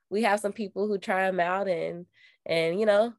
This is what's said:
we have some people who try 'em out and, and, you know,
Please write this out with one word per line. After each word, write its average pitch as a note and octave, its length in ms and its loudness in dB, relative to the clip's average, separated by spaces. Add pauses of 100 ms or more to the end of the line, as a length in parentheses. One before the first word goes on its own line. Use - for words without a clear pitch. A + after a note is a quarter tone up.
(100)
we G#3 120 0
have G#3 180 4
some G3+ 120 -2
people G3+ 360 -4
who G3+ 100 -2
try F#3+ 280 0
'em F#3+ 140 0
out F#3 280 0
and, E3+ 380 -4 (400)
and, E3 340 0
you A3 60 2
know, G#3+ 320 4